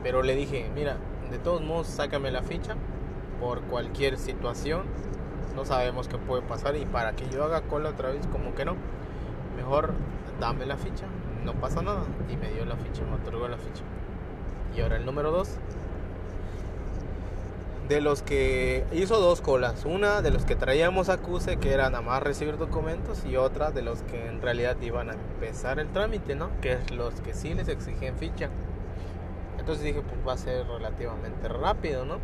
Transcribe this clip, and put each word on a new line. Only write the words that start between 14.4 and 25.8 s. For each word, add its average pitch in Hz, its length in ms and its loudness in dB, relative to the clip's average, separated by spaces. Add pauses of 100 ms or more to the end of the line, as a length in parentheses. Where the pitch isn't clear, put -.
Y 113 60 2
ahora 117 160 4
el 117 80 0
número 147 260 2
dos. 180 260 2 (2250)
De 147 140 4
los 147 200 4
que 131 680 4
hizo 190 280 4
dos 175 220 8
colas. 127 440 4
Una 202 360 4
de 151 100 6
los - 140 6
que - 100 6
traíamos 165 540 6
acuse, 180 480 2
que 139 160 4
era 135 160 6
nada 123 120 2
más 123 200 2
recibir 147 360 0
documentos, 160 680 0
y 127 120 2
otra 131 340 4
de 135 100 0
los 117 220 -2
que 117 240 -4
en 117 140 -4
realidad 120 400 2
iban 120 280 -2
a 110 40 -4
empezar 113 680 -2
el 151 100 -2